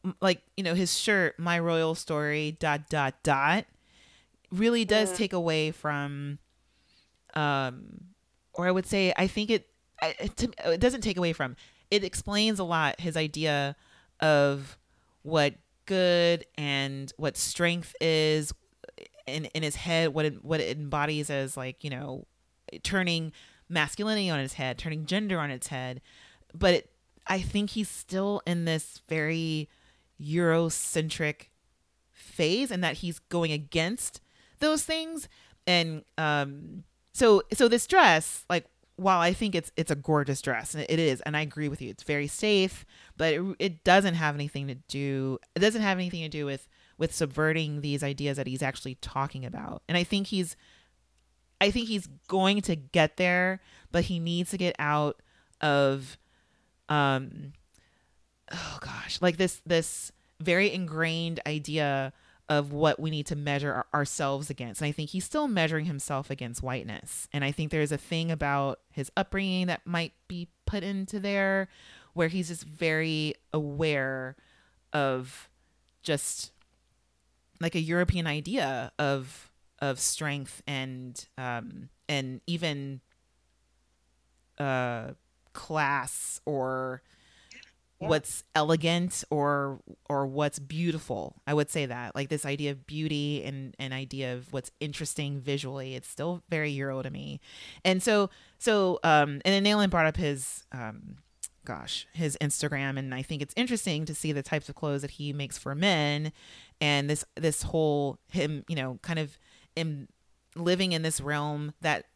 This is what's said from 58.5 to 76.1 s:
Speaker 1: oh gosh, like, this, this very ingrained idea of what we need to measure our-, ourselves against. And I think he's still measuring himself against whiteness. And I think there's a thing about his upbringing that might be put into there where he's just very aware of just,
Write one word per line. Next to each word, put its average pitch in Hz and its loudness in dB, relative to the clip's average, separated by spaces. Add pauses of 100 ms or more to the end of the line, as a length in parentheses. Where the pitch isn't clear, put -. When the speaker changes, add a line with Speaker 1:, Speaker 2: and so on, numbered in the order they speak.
Speaker 1:
oh - -10
gosh, - -8
like, 175 4
this, 185 2
this - 0 (280)
very 180 4
ingrained 165 -2
idea 147 -2 (360)
of 147 2
what 151 4
we 160 -2
need 151 -4
to 151 -4
measure 143 -2
our-, - -2
ourselves 143 0
against. 123 -8
And 151 0
I 147 0
think 151 -6
he's 185 -4
still 302 0
measuring 160 2
himself 139 -4
against 123 -6
whiteness. - -6
And 143 -2
I 139 0
think 156 -4
there's 151 2
a 147 -2
thing 165 -4
about 143 0 (100)
his 139 -6
upbringing 190 0
that - -4
might 170 -2 (140)
be 175 -10 (160)
put 202 -2
into 196 -4
there 196 0 (440)
where 170 2
he's 170 -2
just 170 -10
very 156 0 (200)
aware 143 -2 (560)
of 131 -2 (540)
just, - -2 (1080)